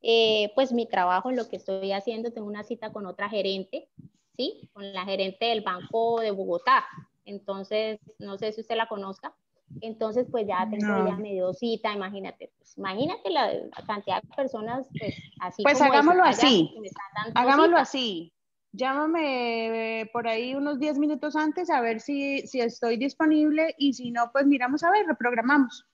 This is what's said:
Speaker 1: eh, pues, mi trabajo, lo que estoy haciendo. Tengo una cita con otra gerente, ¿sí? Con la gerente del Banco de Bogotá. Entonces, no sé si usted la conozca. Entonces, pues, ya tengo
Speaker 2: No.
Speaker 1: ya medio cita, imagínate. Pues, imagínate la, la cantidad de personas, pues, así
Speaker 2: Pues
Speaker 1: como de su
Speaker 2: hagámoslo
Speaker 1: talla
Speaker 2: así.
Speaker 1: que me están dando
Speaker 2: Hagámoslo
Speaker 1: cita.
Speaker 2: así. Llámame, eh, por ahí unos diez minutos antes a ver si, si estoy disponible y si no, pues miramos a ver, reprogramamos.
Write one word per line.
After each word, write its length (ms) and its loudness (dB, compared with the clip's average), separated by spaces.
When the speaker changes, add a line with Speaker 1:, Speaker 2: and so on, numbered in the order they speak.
Speaker 1:
eh, 520 4
pues, 180 2
mi 140 0
trabajo, 460 2
lo 160 -4
que 80 -10
estoy 360 -4
haciendo. 400 -6
Tengo 140 -10
una 160 -8
cita 300 -10
con 140 -10
otra 220 -6
gerente, 600 -4
¿sí? 360 -8
Con 200 -14
la 120 -8
gerente 420 -4
del 160 0
Banco 580 -2
de 100 -2
Bogotá. 540 2
Entonces, 720 -6
no 200 -12
sé 140 -4
si 80 -12
usted 160 -6
la 120 0
conozca. 460 -10
Entonces, 500 -4
pues, 160 -2
ya 240 -2
tengo 160 -2
Speaker 2:
No. 200 0
Speaker 1:
ya 100 -2
medio 380 -4
cita, 380 -4
imagínate. 680 -10
Pues, 180 -20
imagínate 540 -6
la, 220 0
la 340 -10
cantidad 360 -4
de 140 -20
personas, 520 -6
pues, 160 -6
así 220 -8
Speaker 2:
Pues 180 6
Speaker 1:
como 120 8
de 100 8
su 80 6
Speaker 2:
hagámoslo 120 8
Speaker 1:
talla 220 6
Speaker 2:
así. 280 6
Speaker 1:
que 80 -14
me 80 -12
están 180 -16
dando 240 -2
Speaker 2:
Hagámoslo 360 6
Speaker 1:
cita. 60 6
Speaker 2:
así. 480 -4
Llámame, 1300 -2
eh, 120 -10
por 140 -4
ahí 300 -4
unos 240 -2
diez 180 0
minutos 380 -2
antes 340 0
a 100 2
ver 200 -2
si, 480 -4
si 120 -4
estoy 360 -2
disponible 840 2
y 160 2
si 160 -8
no, 220 -2
pues 140 4
miramos 360 4
a 80 4
ver, 160 4
reprogramamos. 880 2